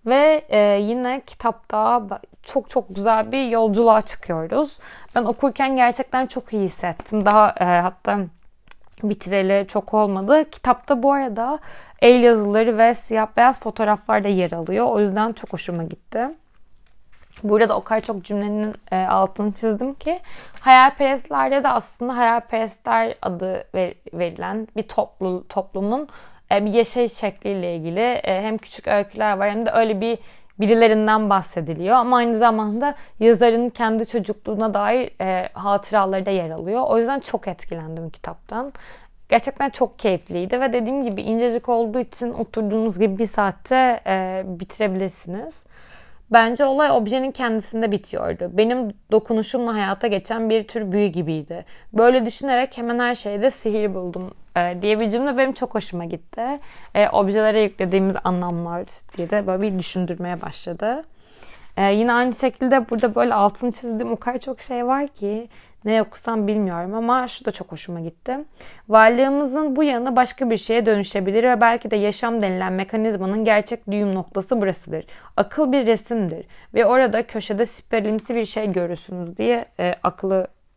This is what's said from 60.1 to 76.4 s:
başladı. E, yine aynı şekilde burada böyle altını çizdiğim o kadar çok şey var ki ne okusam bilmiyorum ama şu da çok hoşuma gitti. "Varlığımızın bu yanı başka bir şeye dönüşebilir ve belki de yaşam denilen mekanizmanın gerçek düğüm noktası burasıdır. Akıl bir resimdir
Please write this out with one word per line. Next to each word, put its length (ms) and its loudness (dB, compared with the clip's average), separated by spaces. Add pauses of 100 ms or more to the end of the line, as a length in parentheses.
başladı. 640 -6 (720)
E, 160 4
yine 200 2
aynı 220 2
şekilde 560 0
burada 240 0
böyle 200 2
altını 380 2
çizdiğim 400 -6
o 40 -4
kadar 220 -6
çok 220 -10
şey 260 -6
var 220 0
ki 400 -6 (360)
ne 180 2
okusam 440 -2
bilmiyorum 480 -2
ama 340 0
şu 160 -16
da 80 -4
çok 200 -14
hoşuma 280 -10
gitti. 380 -8 (500)
"Varlığımızın 880 4
bu 60 2
yanı 340 0
başka 340 0
bir 60 2
şeye 300 0
dönüşebilir 580 0
ve 160 2
belki 300 2
de 60 -2
yaşam 460 -2
denilen 300 -2
mekanizmanın 720 -2
gerçek 460 0
düğüm 240 -2
noktası 460 -4
burasıdır. 440 -4 (320)
Akıl 360 0
bir 140 2
resimdir 600 -2 (280)